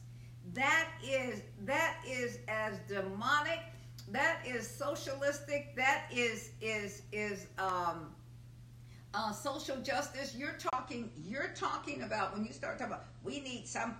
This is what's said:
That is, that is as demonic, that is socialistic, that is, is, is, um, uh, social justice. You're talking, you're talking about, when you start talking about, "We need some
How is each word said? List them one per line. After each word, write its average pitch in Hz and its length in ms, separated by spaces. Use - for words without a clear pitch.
That 311 360
is, 247 380
that 302 320
is 247 320
as 214 280
demonic, 220 720
that 302 360
is 240 240
socialistic, 285 1080
that 269 360
is, 233 380
is, 214 420
is, 208 340
um, 175 560
uh, 190 200
social 277 480
justice. 269 540
You're 302 220
talking, 247 400
you're 269 280
talking 285 500
about, 202 300
when 214 120
you - 80
start - 240
talking 214 160
about, - 140
"We 277 160
need 254 260
some 226 320